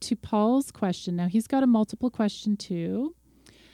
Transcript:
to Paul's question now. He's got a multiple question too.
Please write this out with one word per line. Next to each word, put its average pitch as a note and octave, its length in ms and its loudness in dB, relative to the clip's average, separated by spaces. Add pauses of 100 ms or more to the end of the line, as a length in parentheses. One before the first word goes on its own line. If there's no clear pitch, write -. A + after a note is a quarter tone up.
to - 160 -4
Paul's A3+ 560 0
question F3+ 420 -4
now. F3 140 0
He's A3 180 0
got C4+ 160 2
a C4+ 60 4
multiple A3+ 420 2
question G#3 460 -2
too. G3 580 -4 (600)